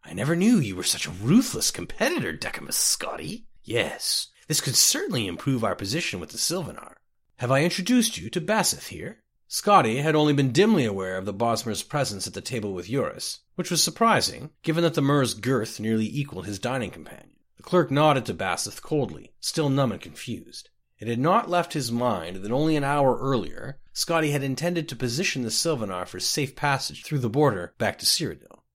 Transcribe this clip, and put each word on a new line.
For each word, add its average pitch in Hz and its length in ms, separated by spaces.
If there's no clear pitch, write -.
"I - 100
never 139 220
knew 214 220
you 104 180
were 90 60
such - 240
a 76 60
ruthless 113 580
competitor, 240 640
Decimus - 440
Scotty." - 680
"Yes, - 680
this 151 140
could 131 140
certainly 214 520
improve 113 360
our 95 120
position 104 440
with 82 120
the - 80
Sylvanar." - 560
"Have 123 160
I 135 120
introduced 226 540
you - 140
to 175 100
Baseth 202 460
here?" - 360
Scotty 139 500
had 151 180
only 151 180
been 139 180
dimly 180 340
aware 95 300
of 95 100
the 101 80
Bosmer's 110 500
presence 104 420
at 90 80
the 90 80
table 104 320
with 90 160
Eurus, - 520
which - 160
was 170 140
surprising, 160 680
given 160 200
that 160 120
the 151 80
Mer's 139 320
girth 110 440
nearly 110 280
equaled 127 400
his 101 100
dining 120 320
companion. - 400
The - 140
clerk 170 180
nodded 139 380
to 127 60
Baseth 95 480
coldly, 120 580
still 151 300
numb 135 220
and 90 100
confused. - 680
It 107 80
had 117 120
not 175 300
left 175 240
his 127 180
mind 98 460
that 101 140
only 151 240
an 143 80
hour 139 340
earlier, 131 640
Scotty 160 400
had 139 120
intended 160 460
to 131 60
position 127 460
the 117 80
Sylvanar 107 560
for - 140
safe - 360
passage 143 480
through 147 160
the 120 100
border 107 480
back 101 220
to - 60
Cyrodiil. - 560